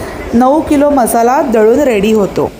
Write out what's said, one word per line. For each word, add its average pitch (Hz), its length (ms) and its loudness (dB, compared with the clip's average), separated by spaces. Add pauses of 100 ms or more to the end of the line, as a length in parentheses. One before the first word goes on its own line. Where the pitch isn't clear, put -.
(340)
नऊ 262 260 2
किलो 294 300 0
मसाला 247 520 0
दळून 233 380 2
रेडी 220 320 0
होतो. 180 480 -2